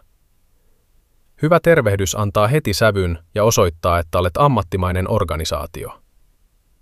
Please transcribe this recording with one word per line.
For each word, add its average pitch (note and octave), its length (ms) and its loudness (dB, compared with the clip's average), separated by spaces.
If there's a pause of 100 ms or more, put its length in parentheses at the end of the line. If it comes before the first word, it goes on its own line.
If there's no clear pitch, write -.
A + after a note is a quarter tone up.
(1400)
Hyvä D#3+ 200 2
tervehdys G#2 520 2
antaa G#2+ 320 0
heti B2+ 280 0
sävyn F#2+ 440 0 (160)
ja G#2 100 0
osoittaa, F2+ 540 2
että F2 200 -4
olet F2 180 -2
ammattimainen G2 760 0
organisaatio. D#2+ 920 -6 (800)